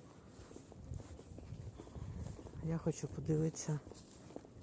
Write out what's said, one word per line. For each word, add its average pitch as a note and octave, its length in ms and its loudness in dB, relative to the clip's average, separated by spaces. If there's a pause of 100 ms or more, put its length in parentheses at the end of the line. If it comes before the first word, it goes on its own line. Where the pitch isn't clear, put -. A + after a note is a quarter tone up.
(2750)
Я E3 140 6
хочу D3+ 300 4
подивитися D#3 720 6 (840)